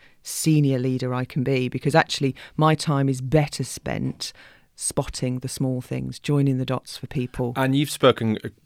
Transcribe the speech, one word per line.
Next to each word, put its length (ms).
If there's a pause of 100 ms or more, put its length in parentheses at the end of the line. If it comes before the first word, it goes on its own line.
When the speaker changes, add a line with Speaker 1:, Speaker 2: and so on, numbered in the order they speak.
(220)
Speaker 1:
senior 560
leader 360
I 100
can 180
be, 260
because 260
actually 400 (220)
my 180
time 340
is 120
better 440
spent 680 (520)
spotting 560
the 80
small 340
things, 360
joining 380
the 80
dots 320
for 100
people. 480
Speaker 2:
And 220
you've 140
spoken, 520
uh, 60 (180)